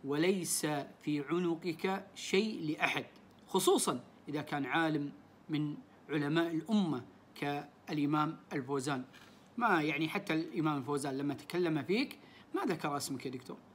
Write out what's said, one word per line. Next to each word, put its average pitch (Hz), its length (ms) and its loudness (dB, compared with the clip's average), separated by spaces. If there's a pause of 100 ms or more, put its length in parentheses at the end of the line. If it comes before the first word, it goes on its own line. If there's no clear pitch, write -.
وليس 160 600 2 (360)
في 147 280 -2
عنقك 175 840 -2
شيء 196 560 0
لأحد، 156 340 0 (440)
خصوصًا 185 560 4 (240)
إذا 147 140 -2
كان 139 240 -2
عالم 147 460 0 (360)
من 151 280 0 (340)
علماء 160 440 2
الأمة 160 500 2 (300)
كالإمام 151 1000 0 (160)
الفوزان. 135 520 -2 (520)
ما 208 260 4
يعني 156 260 0
حتى 165 260 -2
الإمام 160 440 0
الفوزان 135 400 -2
لما 143 160 0
تكلم 160 480 0
فيك 220 360 0 (360)
ما 381 80 0
ذكر 160 340 0
اسمك 135 300 -6
يا 123 40 -4
دكتور 127 260 -10 (180)